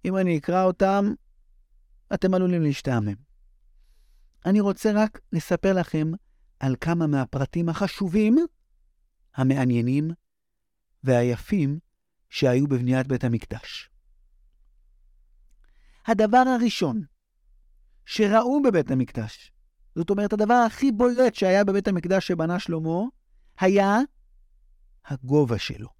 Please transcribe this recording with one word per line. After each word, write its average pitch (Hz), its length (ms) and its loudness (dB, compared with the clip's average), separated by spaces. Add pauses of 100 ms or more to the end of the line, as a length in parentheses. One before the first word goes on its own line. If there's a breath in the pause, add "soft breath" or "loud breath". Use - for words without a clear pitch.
אם 185 120 -2
אני 180 200 2
אקרא 180 260 0
אותם, 196 500 2 (1000)
אתם 190 200 0
עלולים 180 280 0
להשתעמם. 120 540 -2 (1300)
אני 202 140 2
רוצה 202 340 0
רק 214 260 0 (120)
לספר 180 420 0
לכם 160 380 -2 (480)
על 131 220 -2
כמה 165 260 -2
מהפרטים 143 640 -2
החשובים, 202 680 0 (1000)
המעניינים 131 760 0 (920)
והיפים 131 760 0 (500)
שהיו 135 380 0
בבניית 131 400 -2
בית 131 160 -4
המקדש. - 680 -8 (2250)
הדבר 220 420 4
הראשון 220 560 0 (1040)
שראו 226 540 2
בבית 180 280 2
המקדש, 117 600 -6 (440)
זאת 165 140 -6
אומרת, 202 240 0
הדבר 214 340 4
הכי 269 240 -2
בולט 240 440 2
שהיה 196 280 2
בבית 196 240 0
המקדש 180 400 -2
שבנה 170 320 -2
שלמה, 165 400 -4 (600)
היה 196 380 2 (1080)
הגובה 131 520 0
שלו. - 300 -10 (120)